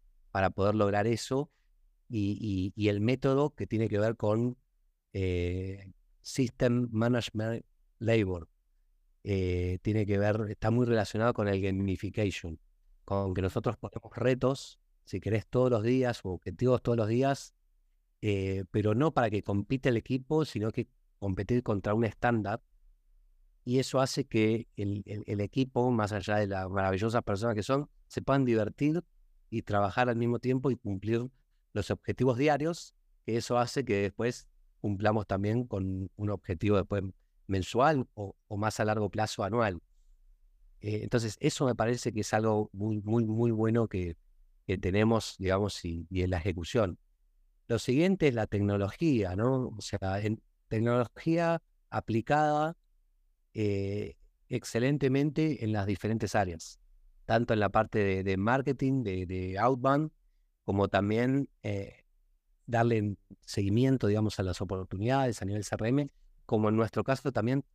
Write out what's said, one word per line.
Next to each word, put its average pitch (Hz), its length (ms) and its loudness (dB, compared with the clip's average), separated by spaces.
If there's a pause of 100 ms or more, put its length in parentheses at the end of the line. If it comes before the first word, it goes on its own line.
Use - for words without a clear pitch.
(320)
para 95 180 2
poder 101 260 2
lograr 104 320 2
eso, 131 440 -2 (560)
y, 101 680 -2
y, 107 60 -6
y 104 60 2
el 104 140 2
método 135 520 2
que 101 140 -8
tiene 110 220 0
que 104 100 0
ver 110 160 2
con, 117 420 0 (540)
eh, 92 800 -4 (300)
System 123 680 0
Management 113 760 -2 (340)
Labor, 101 500 0 (760)
eh, 90 580 0
tiene 107 240 0
que 101 120 0
ver, 104 320 0
está 110 220 -2
muy 120 140 4
relacionado 113 480 2
con 107 140 0
el 98 140 2
gamification, 95 1000 -2 (460)
con 98 280 -2
que 92 80 0
nosotros 110 360 -2
ponemos - 380 -12
retos, 127 640 0 (260)
si 98 140 -8
querés, 101 280 -2
todos 127 220 4
los 113 140 2
días, 123 400 2
o 95 80 -6
objetivos 113 500 0
todos 120 160 0
los 110 100 0
días, 131 460 0 (680)
eh, 98 500 -2
pero 107 240 2
no 143 180 2
para 120 160 2
que 101 140 -2
compita 110 460 0
el 120 80 2
equipo, 131 480 0
sino 107 260 -4
que 117 160 -4 (320)
competir 101 440 0
contra 104 300 0
un 113 120 2
estándar. 110 560 -2 (1000)
Y 127 160 2
eso 131 200 0
hace 131 260 0
que 110 500 2
el, 101 300 -4
el, 104 200 -10
el 104 160 -2
equipo, 127 500 0
más 107 200 0
allá 104 260 0
de 104 100 2
las 95 220 -4
maravillosas 98 540 0
personas 107 320 -2
que 104 80 -2
son, 139 260 -2 (180)
se - 140 -6
puedan 135 240 2
divertir 127 580 0 (460)
y 113 120 -4
trabajar 101 480 0
al 120 60 0
mismo 117 240 0
tiempo 131 320 0
y 117 40 0
cumplir 107 540 -4 (440)
los 104 180 -4
objetivos 113 460 0
diarios, 147 580 0 (300)
que 113 120 -2
eso 120 200 0
hace 120 260 0
que 101 200 2
después 113 440 -4 (320)
cumplamos 104 480 0
también 104 380 0
con 95 500 -4
un 104 140 -4
objetivo 101 480 0
después 95 260 0 (440)
mensual 120 640 2
o, 101 220 -10 (120)
o 107 100 -8
más 107 220 -2
a 113 60 2
largo 107 240 0
plazo 107 340 -4
anual. 101 380 0 (1000)
Eh, 107 240 -4
entonces, 110 360 -2
eso 151 260 0
me 120 100 2
parece 120 380 0
que 107 80 -2
es - 120 -2
algo 107 400 2
muy, 107 280 -4
muy, 110 240 2
muy 113 260 2
bueno 110 360 2
que, 90 280 -4 (500)
que 95 120 -2
tenemos, 107 640 2
digamos, 95 440 0
y, 85 260 -6
y 92 120 -2
en 92 80 0
la 92 80 0
ejecución. 87 600 0 (720)
Lo 117 120 0
siguiente 160 500 2
es 123 40 2
la 110 140 -2
tecnología, 101 880 0
¿no? 123 340 0
O 104 120 -12
sea, 98 400 -4
en 107 200 -2 (260)
tecnología 123 920 0 (280)
aplicada, 151 880 0 (760)
eh, 101 600 -2 (340)
excelentemente 139 1120 0
en 110 80 0
las 101 140 0
diferentes 107 500 -2
áreas, 92 440 -4 (460)
tanto 117 280 2
en 110 60 4
la 101 100 2
parte 110 300 2
de, 95 240 2
de 95 140 0
marketing, 131 640 0
de, 92 220 -2
de 92 320 -4
outbound, 135 540 2 (520)
como 98 260 2
también, 117 600 2 (140)
eh, 101 400 -6 (640)
darle 113 520 2 (240)
seguimiento, 117 640 2
digamos, 107 320 2
a 104 40 -2
las 92 180 -4
oportunidades 104 800 -2
a 110 40 -6
nivel 101 180 -4
C - 120 -4
R 104 120 -2
M, 139 240 0 (340)
como 107 240 2
en 107 60 2
nuestro 110 280 0
caso 131 280 -2
también 123 440 0